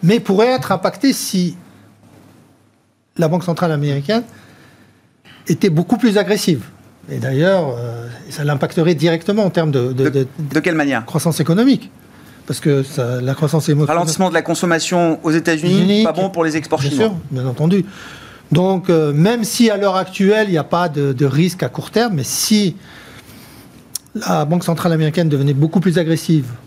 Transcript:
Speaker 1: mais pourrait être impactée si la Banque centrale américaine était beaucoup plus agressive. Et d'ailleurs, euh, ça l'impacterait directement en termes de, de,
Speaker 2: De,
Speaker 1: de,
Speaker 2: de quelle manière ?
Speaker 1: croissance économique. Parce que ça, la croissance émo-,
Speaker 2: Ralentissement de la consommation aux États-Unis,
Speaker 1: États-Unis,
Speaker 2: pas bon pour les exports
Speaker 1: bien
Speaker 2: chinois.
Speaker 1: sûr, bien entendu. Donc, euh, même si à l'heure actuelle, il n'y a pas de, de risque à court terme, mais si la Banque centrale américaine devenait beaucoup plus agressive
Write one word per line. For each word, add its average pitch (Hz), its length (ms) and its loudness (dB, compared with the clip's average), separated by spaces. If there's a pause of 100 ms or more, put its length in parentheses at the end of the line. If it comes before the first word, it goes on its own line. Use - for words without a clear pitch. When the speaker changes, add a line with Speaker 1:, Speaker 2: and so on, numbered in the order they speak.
Speaker 1:
mais 202 180 4
pourrait 214 280 2
être 254 240 0
impactée 208 400 0
si 180 440 -2 (1600)
la 165 120 0
Banque 175 160 0
centrale 170 280 -2
américaine 147 520 -2 (1200)
était 185 220 2
beaucoup 165 260 0
plus 214 220 2
agressive. 180 460 0 (460)
Et 139 60 -8
d'ailleurs, 139 640 0
euh, 120 280 -10 (220)
ça - 160 -8
l'impacterait 151 500 0
directement 165 500 0
en 185 60 0
termes 165 200 0
de, 131 220 0
de, 131 120 0
Speaker 2:
De, 131 60 2
Speaker 1:
de, 131 160 0 (120)
Speaker 2:
de 151 220 -2
quelle 175 140 0
manière ? 139 320 0
Speaker 1:
croissance 165 340 -2
économique. 208 500 2 (560)
Parce - 140 -8
que 139 220 0
ça, 123 400 -4
la 131 120 -2
croissance 151 360 0
émo-, 147 160 2
Speaker 2:
Ralentissement 170 420 0
de 165 60 -4
la 165 80 2
consommation 170 800 0
aux 165 80 0
États-Unis, 165 460 2
Speaker 1:
États-Unis, 208 280 4
Speaker 2:
pas 165 80 2
bon 185 160 -2
pour 175 160 -2
les 156 140 -2
exports 151 220 -2
Speaker 1:
bien 139 100 -2
Speaker 2:
chinois. 147 160 2
Speaker 1:
sûr, 202 100 -2 (140)
bien 127 160 -4
entendu. 160 400 0 (680)
Donc, 185 380 0
euh, 156 220 2
même 208 320 2
si 226 260 2
à 208 60 0
l'heure 196 200 0
actuelle, 196 520 2
il 190 40 0
n'y 160 60 2
a 143 60 -2
pas 175 240 0
de, 143 240 -2
de 135 140 0
risque 165 360 0
à - 60 -2
court - 220 -10
terme, 220 240 0
mais 139 100 -2
si 208 520 0 (1400)
la 180 300 -2
Banque 170 180 0
centrale 170 300 0
américaine 160 360 0
devenait 143 260 2
beaucoup 156 260 2
plus 170 180 2
agressive 160 480 0 (200)